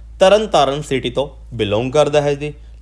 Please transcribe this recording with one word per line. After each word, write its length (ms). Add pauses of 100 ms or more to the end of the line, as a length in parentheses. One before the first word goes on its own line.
(200)
ਤਰਨ 260
ਤਾਰਨ 360
ਸਿਟੀ 280
ਤੋਂ 460
ਬਿਲੋਂਗ 360
ਕਰਦਾ 300
ਹੈ 120
ਜੀ। 180 (300)